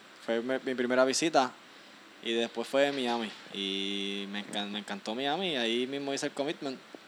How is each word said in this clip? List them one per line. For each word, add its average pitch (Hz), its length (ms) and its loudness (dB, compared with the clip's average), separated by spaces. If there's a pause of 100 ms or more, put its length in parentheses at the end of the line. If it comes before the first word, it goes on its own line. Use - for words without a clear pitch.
(260)
fue 117 160 2
mi, 127 140 0 (100)
mi 131 80 0
primera 123 320 6
visita 135 460 4 (720)
y 117 100 0
después 117 340 0
fue 139 240 4
Miami. 120 380 0 (240)
Y 98 800 -2
me 104 120 -6
encan-, 104 280 -4
me 104 80 -4
encantó 104 340 -6
Miami 147 380 -2
y 147 40 -2
ahí 120 300 2
mismo 139 300 -4
hice 143 100 -2
el 139 60 -2
commitment. 139 480 -4 (280)